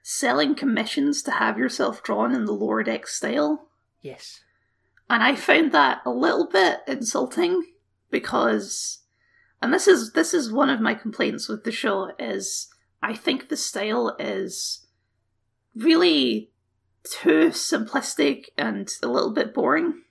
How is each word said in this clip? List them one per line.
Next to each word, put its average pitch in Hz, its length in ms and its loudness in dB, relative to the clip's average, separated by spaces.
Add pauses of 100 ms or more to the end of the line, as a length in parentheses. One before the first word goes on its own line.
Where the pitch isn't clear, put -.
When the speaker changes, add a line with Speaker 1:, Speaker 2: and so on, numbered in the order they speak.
Speaker 1:
selling 277 540 0
commissions 277 680 0
to 269 80 -4
have 110 280 0
yourself - 420 -2
drawn 113 320 0
in 254 120 -2
the 208 80 -2
Lower 208 300 -2
Decks 226 320 -6
style. 302 540 -2 (320)
Speaker 2:
Yes. - 400 -18 (720)
Speaker 1:
And 233 100 2
I 262 140 4
found 294 380 4
that 285 320 4
a 247 40 0
little 285 380 2
bit 381 400 4
insulting 277 760 -2 (460)
because, - 920 -2 (580)
and 233 100 0
this 370 160 4
is, 254 260 6
this 330 200 2
is 262 180 0
one 269 200 2
of 240 100 0
my 220 140 2
complaints - 520 -4
with 214 180 -8
the 226 60 -2
show, 196 460 -2
is - 500 -6 (360)
I 220 100 -4
think - 360 -4
the 302 80 -4
style 214 600 -4
is - 680 -6 (880)
really 220 720 2 (540)
too 320 460 4
simplistic - 960 -2 (120)
and 202 320 -4 (140)
a - 40 -4
little - 240 0
bit 220 220 -2
boring. 302 580 0